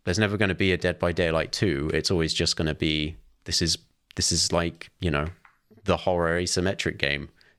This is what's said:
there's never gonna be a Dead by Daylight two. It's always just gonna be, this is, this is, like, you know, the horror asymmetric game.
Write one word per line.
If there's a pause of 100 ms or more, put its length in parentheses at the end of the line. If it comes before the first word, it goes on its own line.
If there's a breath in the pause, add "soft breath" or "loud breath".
there's
never
gonna
be
a
Dead
by
Daylight
two.
It's
always
just
gonna
be, (280)
this
is, (380)
this
is,
like, (120)
you
know, (560)
the
horror
asymmetric
game. (320 soft breath)